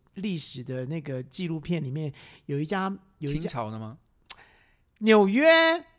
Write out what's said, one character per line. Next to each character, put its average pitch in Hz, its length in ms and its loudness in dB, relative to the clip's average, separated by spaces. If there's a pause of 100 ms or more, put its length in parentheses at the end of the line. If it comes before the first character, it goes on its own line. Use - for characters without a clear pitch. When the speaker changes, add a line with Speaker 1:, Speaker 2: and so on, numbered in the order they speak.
(140)
Speaker 1:
历 196 240 -6
史 131 260 -6
的 127 220 -8
那 156 160 -8
个 131 220 -8
纪 180 240 -8
录 160 120 -4
片 160 240 -4
里 131 60 -8
面， 147 240 -6 (320)
有 143 140 -4
一 156 60 -4
家， 190 300 -4 (220)
有 143 140 -6
一 147 40 -2
家 156 40 -2
Speaker 2:
清 170 100 -6
朝 110 220 -8
的 110 80 -10
吗？ 110 180 -14 (1000)
Speaker 1:
纽 214 280 6
约 320 560 4 (160)